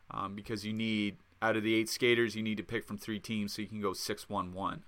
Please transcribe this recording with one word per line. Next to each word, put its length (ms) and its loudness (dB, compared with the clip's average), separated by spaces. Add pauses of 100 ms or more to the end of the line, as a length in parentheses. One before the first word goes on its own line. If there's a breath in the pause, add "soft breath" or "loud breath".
(120)
um, 240 -6
because 300 -6
you 80 -2
need, 440 2 (240)
out 140 6
of 80 2
the 120 4
eight 140 4
skaters, 460 4
you 80 -4
need 140 0
to 60 -4
pick 220 -4
from 120 -8
three 220 -6
teams, 340 -2
so 80 -4
you 60 -6
can 140 -8
go 120 0
six 360 -6
one 240 -2
one. 340 -4